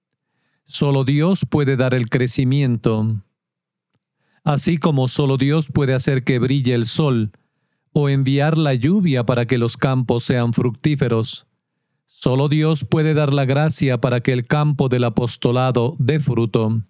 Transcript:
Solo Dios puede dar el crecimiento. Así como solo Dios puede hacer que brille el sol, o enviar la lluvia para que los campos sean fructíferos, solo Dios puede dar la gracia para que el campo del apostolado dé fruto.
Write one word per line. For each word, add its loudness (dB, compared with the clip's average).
Solo 0
Dios 0
puede 0
dar 0
el 0
crecimiento. 0
Así 0
como 0
solo 0
Dios 0
puede 2
hacer 0
que 0
brille 0
el 0
sol, 0
o 2
enviar 2
la 0
lluvia 0
para 2
que 0
los -2
campos 0
sean 0
fructíferos, -2
solo -2
Dios 0
puede 0
dar 0
la 0
gracia 0
para 0
que 0
el -2
campo 0
del 2
apostolado 0
dé 0
fruto. 0